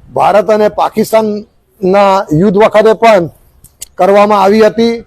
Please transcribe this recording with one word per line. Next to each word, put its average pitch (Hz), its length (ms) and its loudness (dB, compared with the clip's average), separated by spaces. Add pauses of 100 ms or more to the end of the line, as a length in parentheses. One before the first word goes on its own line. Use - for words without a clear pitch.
(140)
ભારત 175 360 -2
અને 214 200 0
પાકિસ્તાનના 202 1600 -4
યુદ્ધ 185 240 0
વખતે 214 360 2
પણ 196 360 0 (680)
કરવામાં 202 480 0
આવી 214 180 2
હતી. 233 460 -2